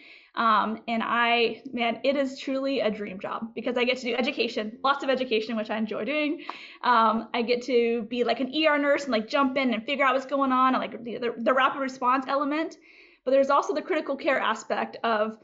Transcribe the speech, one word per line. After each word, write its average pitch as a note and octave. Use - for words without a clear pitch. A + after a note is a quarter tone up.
Um, A3
and A3+
I, A#3
man, A#3
it C#4
is C4+
truly C4+
a A3
dream G3+
job -
because B3
I A#3+
get B3
to A#3
do A#3+
education, A3+
lots C#4
of C4+
education, A#3
which G#3+
I G#3+
enjoy A3
doing. D4
Um, A3+
I A#3+
get A#3+
to A#3
be, A#3+
like, A#3+
an C4
E D#4
R D4
nurse C#4+
and, B3+
like, A3
jump -
in B3+
and A3
figure C#4
out B3+
what's C4
going C#4
on C4
and, G#3+
like, -
the, A#3
the, A#3+
the A#3
rapid C4+
response C4
element. D4
But B3+
there's C4+
also C#4+
the D4+
critical D4+
care C4+
aspect A3
of A3